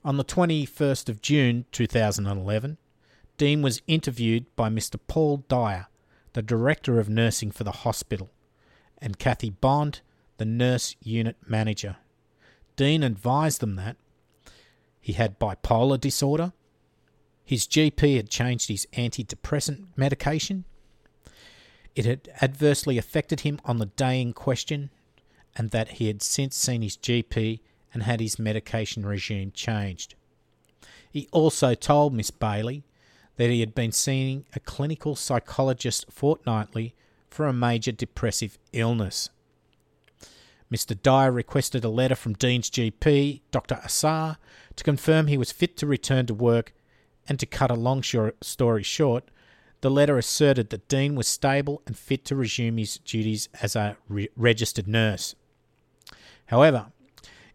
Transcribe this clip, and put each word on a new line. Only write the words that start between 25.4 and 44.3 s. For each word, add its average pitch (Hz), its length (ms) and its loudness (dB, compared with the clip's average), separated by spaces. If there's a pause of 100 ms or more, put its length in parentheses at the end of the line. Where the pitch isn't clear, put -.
and 113 140 -4
that 110 240 -2
he 113 140 -2
had 104 160 -2
since - 340 -2
seen 120 240 0
his 104 140 -4
G 120 260 -2
P 113 400 -4 (320)
and 117 80 -6
had 113 180 -2
his 110 200 -4
medication 110 680 -4
regime 101 460 -4
changed. 101 640 -6 (960)
He 143 200 -8
also 151 440 4
told 147 380 4
Miss 110 180 -4
Bailey 113 520 -4 (520)
that 120 140 2
he 120 100 2
had 110 160 -2
been 113 160 0
seeing 135 540 -2 (100)
a 120 40 -6
clinical 147 560 -6
psychologist 127 960 -2
fortnightly 117 840 -2 (340)
for - 160 -4
a 139 80 0
major 120 380 0
depressive 113 680 -4 (140)
illness. 113 580 -2 (1400)
Mister 120 260 -4
Dyer 135 380 4
requested 123 500 -2
a 117 60 0
letter 127 260 2
from - 160 -6
Dean's 123 380 0
G 113 220 0
P, 143 500 2 (100)
Doctor - 320 -4
Assar, 160 540 -2 (400)